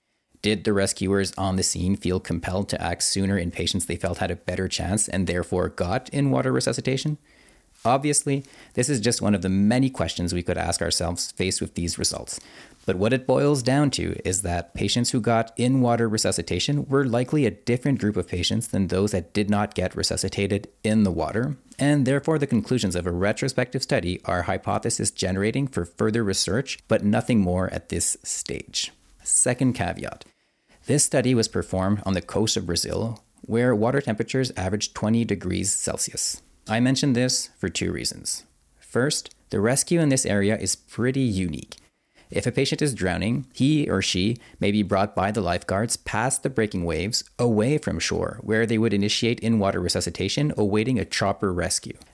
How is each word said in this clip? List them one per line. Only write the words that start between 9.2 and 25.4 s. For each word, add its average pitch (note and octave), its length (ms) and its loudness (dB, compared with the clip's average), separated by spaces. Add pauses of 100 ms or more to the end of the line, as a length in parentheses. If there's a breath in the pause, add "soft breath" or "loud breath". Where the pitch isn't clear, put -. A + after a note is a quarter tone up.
one G2+ 140 4
of F2+ 80 0
the F#2+ 80 0
many A2+ 400 4
questions E2+ 420 -4
we F2 100 -2
could F2 140 -2
ask E2+ 240 -2
ourselves E2+ 520 -2
faced F#2+ 280 -2
with - 140 -6
these E2+ 240 -2
results. - 420 -6 (460 loud breath)
But F#2+ 100 0
what G#2 160 2
it B2+ 140 0
boils C#3 360 4
down C#3 300 4
to F2 320 -2
is F2+ 160 0
that F2 320 -4
patients A#2 380 0
who C3 100 0
got A2+ 380 0
in-water A#2+ 500 2
resuscitation G#2+ 800 0
were C3+ 180 2
likely B2+ 400 2
a G#2+ 60 4
different A#2+ 500 0
group G#2 160 0
of F2+ 100 -2
patients G#2+ 400 -2
than G2 200 0
those G2 260 2
that F2+ 220 -4
did G#2 160 0
not G#2 240 0
get F#2 200 -2
resuscitated G2 720 -2 (140)
in A2 200 4
the G2 80 4
water, G2 480 -2 (200)
and C#3+ 280 4
therefore C#3+ 320 2
the C#3+ 80 0
conclusions G#2+ 500 0
of F2 100 -2
a F2 60 0
retrospective A2 680 -2
study F2+ 420 -2
are F2+ 180 0
hypothesis G2+ 680 -2
generating G2+ 560 0